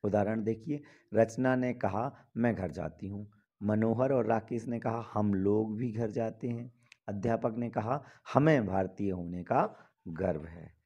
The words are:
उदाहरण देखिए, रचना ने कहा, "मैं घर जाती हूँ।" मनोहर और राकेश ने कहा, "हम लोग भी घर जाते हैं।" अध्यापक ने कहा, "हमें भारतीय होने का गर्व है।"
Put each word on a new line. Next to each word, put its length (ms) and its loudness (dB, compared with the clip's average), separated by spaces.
उदाहरण 380 2
देखिए, 400 -4
रचना 420 4
ने 180 -2
कहा, 420 -4
"मैं 180 2
घर 160 -4
जाती 360 -8
हूँ।" 240 -10
मनोहर 500 2
और 140 2
राकेश 400 -2
ने 140 -4
कहा, 340 -4
"हम 200 2
लोग 420 2
भी 160 -4
घर 180 -2
जाते 380 -4
हैं।" 260 -8
अध्यापक 480 0
ने 140 -4
कहा, 340 -2
"हमें 320 6
भारतीय 440 0
होने 320 -6
का 340 0
गर्व 360 -4
है।" 300 -16